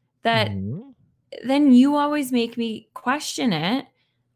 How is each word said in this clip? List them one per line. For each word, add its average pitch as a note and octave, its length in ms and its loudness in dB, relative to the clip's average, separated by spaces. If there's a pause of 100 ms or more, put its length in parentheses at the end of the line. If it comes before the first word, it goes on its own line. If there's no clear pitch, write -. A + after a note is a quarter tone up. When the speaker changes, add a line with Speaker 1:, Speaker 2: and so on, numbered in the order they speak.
(240)
Speaker 1:
that A3 260 0
Speaker 2:
Mm-hmm. F3 400 -8 (580)
Speaker 1:
then C#4 240 4
you C4 240 6
always D4 360 -2
make A#3 260 -2
me A3+ 360 -8
question - 600 -4
it. F3+ 320 -2 (500)